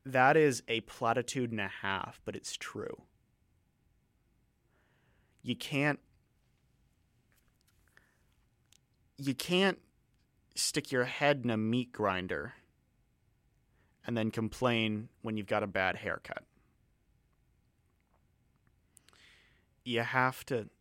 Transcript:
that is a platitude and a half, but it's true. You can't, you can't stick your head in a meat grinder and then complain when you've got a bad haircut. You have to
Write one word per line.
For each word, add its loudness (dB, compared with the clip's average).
that 6
is 6
a 0
platitude -2
and -4
a -4
half, -4
but -8
it's -10
true. -10
You -4
can't, 0
you -2
can't 2
stick -2
your 2
head 2
in 0
a 2
meat 0
grinder -2
and -2
then 0
complain 0
when -6
you've -6
got 0
a -6
bad 0
haircut. -8
You 2
have 0
to -2